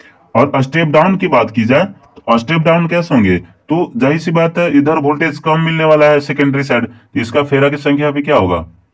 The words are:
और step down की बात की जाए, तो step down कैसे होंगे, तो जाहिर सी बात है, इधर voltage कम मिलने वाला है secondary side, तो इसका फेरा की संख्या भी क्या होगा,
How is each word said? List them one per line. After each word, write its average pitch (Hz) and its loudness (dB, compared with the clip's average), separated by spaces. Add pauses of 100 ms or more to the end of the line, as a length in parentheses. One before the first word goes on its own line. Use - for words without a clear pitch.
(360)
और 139 0
step 160 -2
down 165 2
की 180 -2
बात - 0
की 113 -2
जाए, 139 2
तो - -4
step 156 -2
down 165 2
कैसे 170 -2
होंगे, 92 2
तो - -6
जाहिर 139 0
सी 170 -6
बात 165 0
है, 156 0
इधर 151 2
voltage 147 -2
कम 160 -2
मिलने 160 -2
वाला 151 4
है 151 4
secondary 139 -2
side, 120 -2
तो - -10
इसका 143 -2
फेरा 139 2
की 147 -4
संख्या 143 0
भी 143 -4
क्या 147 0
होगा, 87 -2 (280)